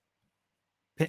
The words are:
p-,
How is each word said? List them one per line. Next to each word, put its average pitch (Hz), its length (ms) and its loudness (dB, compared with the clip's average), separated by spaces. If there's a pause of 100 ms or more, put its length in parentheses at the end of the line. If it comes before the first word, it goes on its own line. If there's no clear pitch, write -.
(960)
p-, 160 100 2